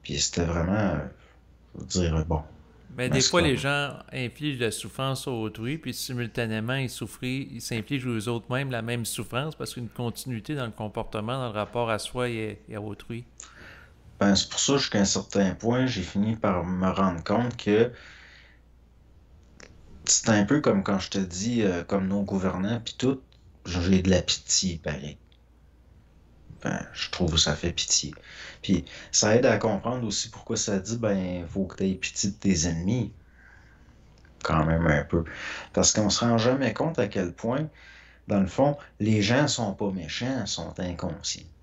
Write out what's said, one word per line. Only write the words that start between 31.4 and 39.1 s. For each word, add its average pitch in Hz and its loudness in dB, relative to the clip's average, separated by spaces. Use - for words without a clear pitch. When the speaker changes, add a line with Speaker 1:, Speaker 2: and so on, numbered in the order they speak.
Speaker 1:
faut 95 -2
que - -12
t'aies 95 2
pitié - -2
de 95 -4
tes 87 2
ennemis. 95 0
Quand 80 4
même 82 4
un 73 4
peu. 82 0
Parce - 4
qu'on 104 2
se - 2
rend 117 4
jamais 123 2
compte 156 -2
à 104 2
quel 90 -2
point, 139 -2
dans 104 4
le 95 6
fond, 139 2
les 107 4